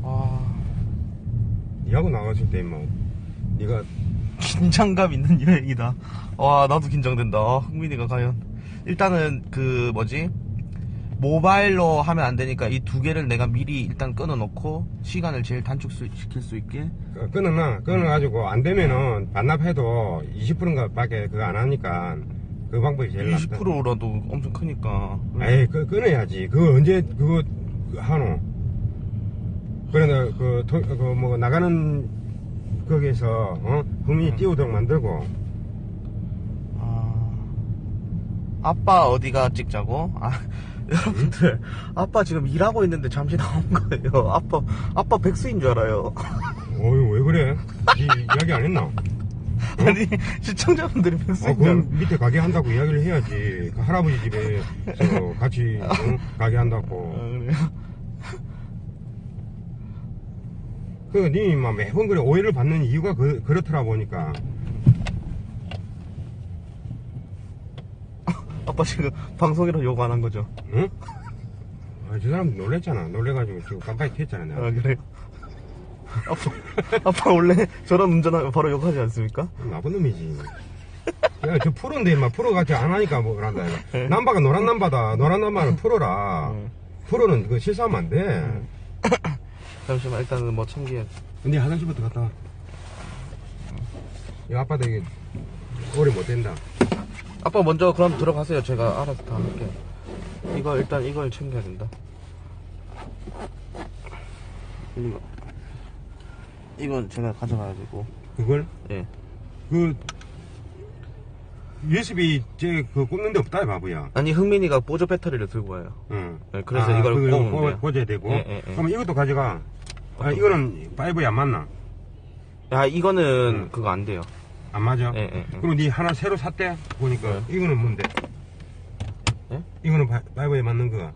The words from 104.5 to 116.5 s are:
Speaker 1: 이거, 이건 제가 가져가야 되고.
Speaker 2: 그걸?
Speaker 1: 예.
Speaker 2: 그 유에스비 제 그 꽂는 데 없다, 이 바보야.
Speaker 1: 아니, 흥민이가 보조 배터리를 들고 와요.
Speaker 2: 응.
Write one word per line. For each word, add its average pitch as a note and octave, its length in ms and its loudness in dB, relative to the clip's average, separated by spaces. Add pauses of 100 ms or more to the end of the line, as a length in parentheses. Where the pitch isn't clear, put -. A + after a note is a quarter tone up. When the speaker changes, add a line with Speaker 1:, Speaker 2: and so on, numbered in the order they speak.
Speaker 1:
이거, A#2 240 -6 (1600)
이건 C3+ 300 -4
제가 A#2 260 -4
가져가야 A2 400 -4
되고. G2+ 300 -10 (320)
Speaker 2:
그걸? C#3+ 300 0 (240)
Speaker 1:
예. F#2 160 -6 (640)
Speaker 2:
그 E3 240 2 (1900)
유에스비 E3+ 540 2 (140)
제 E3+ 260 0 (100)
그 C3+ 140 2
꽂는 G#3 260 -2
데 G3 60 4
없다, - 240 0
이 - 40 0
바보야. F2 480 -4
Speaker 1:
아니, D3+ 180 2
흥민이가 F3+ 480 4
보조 D#3+ 260 0
배터리를 D3 400 -2
들고 G2 260 -6
와요. F2+ 200 -8 (180)
Speaker 2:
응. F2 300 -6 (120)